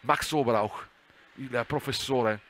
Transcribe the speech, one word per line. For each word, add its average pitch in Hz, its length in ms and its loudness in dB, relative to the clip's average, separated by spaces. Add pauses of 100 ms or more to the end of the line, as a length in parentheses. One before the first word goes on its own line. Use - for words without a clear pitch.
Max - 300 0
Obrauch, 113 560 0 (480)
il 123 300 -4
professore 123 840 0